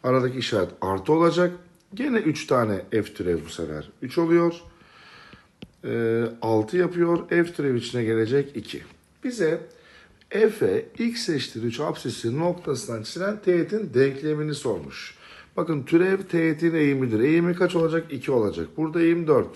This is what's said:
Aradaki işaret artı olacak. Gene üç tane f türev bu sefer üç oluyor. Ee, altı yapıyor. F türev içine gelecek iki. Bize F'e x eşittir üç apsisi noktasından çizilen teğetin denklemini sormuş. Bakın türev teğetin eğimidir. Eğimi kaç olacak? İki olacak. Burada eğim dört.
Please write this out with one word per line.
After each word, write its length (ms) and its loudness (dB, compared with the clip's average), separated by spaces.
Aradaki 360 0
işaret 300 0
artı 320 0
olacak. 380 4
Gene 240 -2
üç 300 -2
tane 440 0
f 120 2
türev 420 -4
bu 40 -14
sefer 400 -8
üç 160 -6
oluyor. 360 4
Ee, 380 0
altı 360 2
yapıyor. 520 0
F 140 4
türev 320 -2
içine 280 -2
gelecek 520 2
iki. 280 -10
Bize 380 -2
F'e 560 2
x 320 -4
eşittir 340 -4
üç 160 -4
apsisi 600 -4
noktasından 640 -4
çizilen 380 -6
teğetin 520 0
denklemini 600 2
sormuş. 640 -8
Bakın 260 -2
türev 340 4
teğetin 580 0
eğimidir. 440 2
Eğimi 360 4
kaç 200 0
olacak? 380 2
İki 180 -4
olacak. 360 0
Burada 240 0
eğim 260 4
dört. 280 4